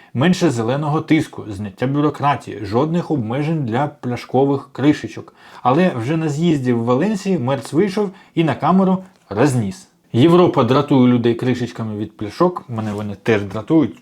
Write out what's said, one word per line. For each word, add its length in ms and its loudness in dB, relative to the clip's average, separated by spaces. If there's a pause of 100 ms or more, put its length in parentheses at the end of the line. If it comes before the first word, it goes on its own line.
(140)
Менше 360 2
зеленого 500 -2
тиску, 480 -2
зняття 380 -6
бюрократії, 800 -2
жодних 460 -2
обмежень 540 -2
для 220 -2
пляшкових 880 -2
кришечок. 640 -2 (280)
Але 320 2
вже 220 -4
на 120 -2
з'їзді 440 0
в 120 0
Валенсії 540 0
Мерц 340 -4
вийшов 380 0 (240)
і 100 0
на 100 0
камеру 500 2 (240)
розніс: 600 0 (240)
«Європа 520 4
дратує 480 4
людей 220 2
кришечками 640 -4
від 200 -8
пляшок». 520 -2
Мене 240 -6
вони 220 -8
теж 280 0
дратують, 600 -2